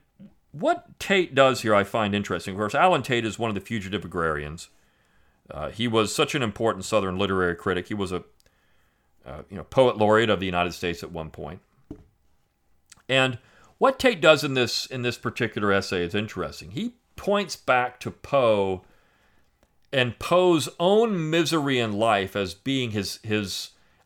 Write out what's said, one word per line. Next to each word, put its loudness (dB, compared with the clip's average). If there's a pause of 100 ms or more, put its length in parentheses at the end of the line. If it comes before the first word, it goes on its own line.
(540)
what -4
Tate 0
does 4
here 4
I 6
find -2
interesting. -4
Of -8
course, -4
Alan 4
Tate -2
is -6
one -2
of -4
the -6
fugitive -6
agrarians. -6 (800)
Uh, -10
he -4
was 0
such 0
an -2
important -2
Southern 0
literary 0
critic. -4
He -8
was -4
a, -6 (1000)
uh, -14
you -14
know, -12
poet 2
laureate 4
of 2
the -4
United -2
States -6
at -12
one -10
point. -14 (1500)
And 2 (400)
what 2
Tate 2
does 6
in -2
this, 0
in -8
this -2
particular -2
essay 0
is -4
interesting. -6
He -8 (240)
points -2
back 0
to -8
Poe 2 (1080)
and 0
Poe's 4 (100)
own 2
misery 2
in 0
life 2
as -2
being -4
his, -4
his -4 (340)